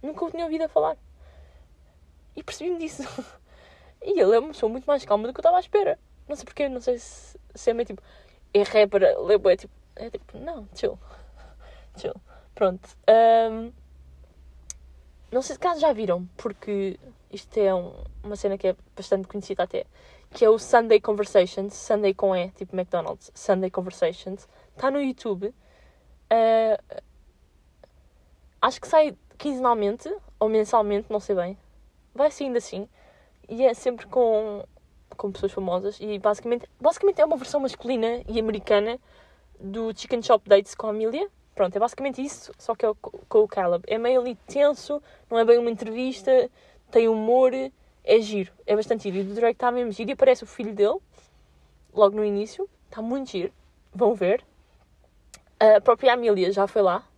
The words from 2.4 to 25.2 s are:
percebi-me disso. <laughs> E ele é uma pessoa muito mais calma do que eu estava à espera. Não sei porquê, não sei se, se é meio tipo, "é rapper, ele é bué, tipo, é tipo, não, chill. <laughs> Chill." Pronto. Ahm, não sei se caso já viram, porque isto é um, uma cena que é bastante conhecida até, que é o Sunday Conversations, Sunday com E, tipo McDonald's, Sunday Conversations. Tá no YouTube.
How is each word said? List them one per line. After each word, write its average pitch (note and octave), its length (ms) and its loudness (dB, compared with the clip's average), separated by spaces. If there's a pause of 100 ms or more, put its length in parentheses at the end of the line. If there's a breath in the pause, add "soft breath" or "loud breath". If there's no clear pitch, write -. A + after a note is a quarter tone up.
percebi-me F4 360 -8
disso. D#4 240 -10
<laughs> - 400 -14 (640 soft breath)
E G4 140 0
ele G#3 160 6
é A#3 60 4
uma D4 80 -10
pessoa A#3+ 200 -4
muito B3 160 -8
mais C#4+ 200 -2
calma G#3+ 240 -2
do C4 40 -8
que - 60 -10
eu - 40 -12
estava F4 160 4
à - 20 2
espera. - 360 -2 (320)
Não D4 60 -8
sei C#4+ 100 -16
porquê, C#4+ 240 -6
não B3+ 120 -10
sei A#3+ 180 -4
se, - 400 -20 (160)
se - 160 -2
é - 20 -2
meio A#3 140 -4
tipo, - 160 -16 (500 soft breath)
"é G3+ 120 4
rapper, G3+ 360 2
ele F#3+ 340 2
é G#3 40 2
bué, G3 180 4
tipo, - 160 -20 (220)
é A3+ 160 -14
tipo, - 280 -18
não, B3+ 360 -14
chill. - 240 -4 (480 soft breath)
<laughs> - 500 -20
Chill." - 240 -10 (340 soft breath)
Pronto. F#3 340 -2 (200)
Ahm, A3+ 640 4 (1600)
não B3+ 120 -2
sei C4+ 120 -10
se - 60 -18
caso F4 200 -2
já D#4 120 4
viram, F3+ 440 -2
porque G3 640 -6 (320)
isto - 280 -12
é G3 160 2
um, F3+ 180 -6 (300)
uma G#3 140 -12
cena G3 220 -4
que F#3+ 100 -2
é F#3 80 -2 (180)
bastante G3 320 -4
conhecida G3 360 -8
até, - 240 -6 (440 soft breath)
que - 140 2
é A3 60 8
o A3 80 6
Sunday A3+ 420 4
Conversations, G3+ 760 0
Sunday G#3 380 0
com F#3+ 240 0
E, F3+ 140 -4
tipo F#3+ 260 -12
McDonald's, E3+ 580 -6
Sunday F#3 360 -2
Conversations. F#3 760 -6 (300 soft breath)
Tá C4+ 140 -2
no C#4+ 100 -2
YouTube. A#3 540 -6 (760 soft breath)